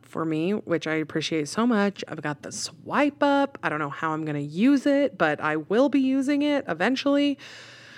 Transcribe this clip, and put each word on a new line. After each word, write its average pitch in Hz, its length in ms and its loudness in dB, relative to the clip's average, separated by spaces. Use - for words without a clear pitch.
for - 240 -6
me, 160 240 -2
which 170 360 -2
I 156 100 -2
appreciate 156 520 -2
so 226 180 0
much. 202 400 0
I've 160 140 -10
got 147 220 -6
the - 100 -14
swipe 240 680 -2
up. 277 400 2
I 165 80 -2
don't 151 80 -2
know 151 100 -2
how 156 240 -4
I'm 156 140 -4
gonna 147 140 -2
use 208 440 2
it, 285 320 2
but 156 240 2
I 151 160 0
will 208 320 2
be 277 120 2
using 269 420 2
it 294 260 0
eventually. 269 680 2